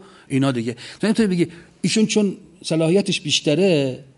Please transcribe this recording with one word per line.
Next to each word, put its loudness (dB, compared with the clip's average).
اینا 0
دیگه. -4
تو -2
نمی‌تونی 2
بگی 0
ایشون 2
چون 0
صلاحیتش 0
بیشتره، 0